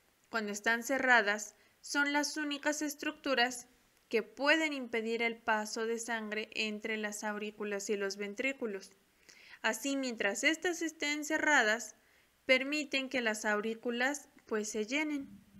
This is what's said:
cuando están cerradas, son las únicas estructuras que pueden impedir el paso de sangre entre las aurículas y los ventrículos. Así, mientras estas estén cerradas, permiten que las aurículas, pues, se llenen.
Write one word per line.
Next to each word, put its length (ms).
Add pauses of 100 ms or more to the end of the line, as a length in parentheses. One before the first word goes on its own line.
(320)
cuando 200
están 300
cerradas, 720 (280)
son 300
las 260
únicas 440
estructuras 840 (420)
que 140
pueden 500
impedir 480
el 160
paso 480
de 140
sangre 560
entre 420
las 260
aurículas 680
y 60
los 200
ventrículos. 760 (680)
Así, 340
mientras 480
estas 380
estén 420
cerradas, 720 (480)
permiten 640
que 100
las 240
aurículas, 840 (160)
pues, 240
se 160
llenen. 420 (320)